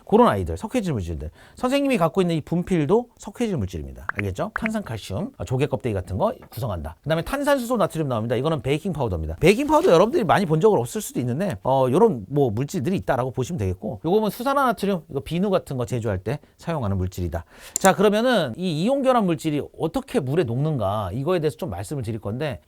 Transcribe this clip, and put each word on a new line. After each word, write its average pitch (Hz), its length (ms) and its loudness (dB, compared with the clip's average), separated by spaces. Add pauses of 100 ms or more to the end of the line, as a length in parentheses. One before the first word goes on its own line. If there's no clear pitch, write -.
그런 226 180 6
아이들, 92 300 0
석회질 202 380 -4
물질들. 80 360 -6 (240)
선생님이 269 440 0
갖고 165 240 2
있는 170 120 0
이 156 60 0
분필도 175 760 0
석회질 208 380 -4
물질입니다. 76 600 -6
알겠죠? 104 420 -4
탄산칼슘, 208 800 -4
아, 110 60 -8
조개 131 220 0
껍데기 117 280 -2
같은 95 240 -4
거 185 160 0 (160)
구성한다. 92 540 -8
그다음에 160 180 0
탄산수소 269 540 0
나트륨 160 320 0
나옵니다. 120 260 0
이거는 139 280 0
베이킹 151 300 -2
파우더입니다. 90 440 -2
베이킹 220 320 4
파우더 311 240 6
여러분들이 220 320 6
많이 151 200 4
본 156 160 2
적은 202 180 6
없을 123 220 -2
수도 - 200 -6
있는데, 131 420 -2
어, 135 280 2
요런 143 400 4
뭐 139 200 2
물질들이 139 460 -2
있다라고 131 340 -2
보시면 131 280 -4
되겠고, 98 480 -4
요거 185 100 2
보면 214 140 2
수산화나트륨, 240 800 0
이거 135 100 -4
비누 180 300 -2
같은 160 260 -2
거 123 80 -2
제조할 110 340 -2
때 117 200 -4 (180)
사용하는 120 400 -4
물질이다. 87 480 -4 (300)
자, 190 200 4
그러면은 208 600 2
이 165 260 -2
이온 269 200 0
결합 247 240 4
물질이 151 360 0 (160)
어떻게 190 400 -4
물에 151 260 0
녹는가, 110 680 -2
이거에 156 280 0
대해서 151 180 -2
좀 185 100 -6
말씀을 107 340 -6
드릴 107 180 -6
건데, 123 480 -6